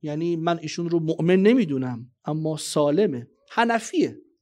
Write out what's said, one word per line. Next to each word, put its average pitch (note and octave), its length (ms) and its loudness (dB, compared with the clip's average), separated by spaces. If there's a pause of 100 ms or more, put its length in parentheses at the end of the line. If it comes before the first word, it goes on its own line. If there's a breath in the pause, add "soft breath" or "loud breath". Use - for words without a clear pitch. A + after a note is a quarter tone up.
یعنی D#3+ 340 -4
من E3 220 -2
ایشون E3 320 -6
رو E3+ 100 2
مؤمن D#3+ 360 2
نمی‌دونم، C#3+ 720 2 (140)
اما D#3 320 -4
سالمه. D3 720 0 (220)
حنفیه. A3+ 680 0 (240)